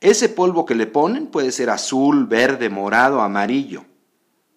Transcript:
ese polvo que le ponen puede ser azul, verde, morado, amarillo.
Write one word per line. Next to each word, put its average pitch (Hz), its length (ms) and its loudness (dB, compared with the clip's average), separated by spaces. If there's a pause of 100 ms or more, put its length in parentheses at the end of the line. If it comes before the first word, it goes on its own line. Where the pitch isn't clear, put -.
ese 208 280 4
polvo 180 380 0
que 120 80 -2
le 113 120 0
ponen 185 400 -2
puede 135 260 -2
ser 123 180 -2
azul, 135 560 0
verde, 120 420 0
morado, 113 520 0
amarillo. 101 640 -4 (720)